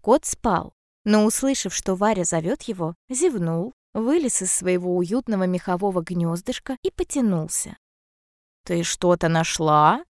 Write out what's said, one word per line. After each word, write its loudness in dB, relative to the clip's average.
Кот 4
спал, -2
но, 4
услышав, 0
что -2
Варя 0
зовёт -2
его, -6
зевнул, -2
вылез 0
из -2
своего 0
уютного 0
мехового -2
гнёздышка -4
и -2
потянулся. -2
«Ты -2
что-то 2
нашла?» 2